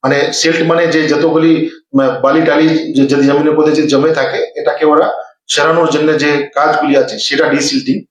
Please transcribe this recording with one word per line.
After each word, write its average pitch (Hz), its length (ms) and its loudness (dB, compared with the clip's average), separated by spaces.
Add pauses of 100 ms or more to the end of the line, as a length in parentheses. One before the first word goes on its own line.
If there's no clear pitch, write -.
মানে 139 300 0
সিল্ট 160 300 -2
মানে 165 240 0
যে 156 220 0
যতগুলি, 160 440 2 (400)
উম, 135 80 2 (220)
বালি 151 200 2
টালি 160 260 2
যে, 143 380 0
যে 143 100 0
জমিনের 147 420 2
মধ্যে 151 140 2
যে 151 140 0
জমে 139 280 2
থাকে, 139 240 -4 (220)
এটাকে - 240 -2
ওরা 151 220 2 (420)
সরানোর 160 420 0
জন্য 151 280 0
যে 143 360 -2
কাজগুলি 147 420 0
আছে - 220 -2
সেটা - 300 -2
ডিসিল্টিং 139 480 -2 (140)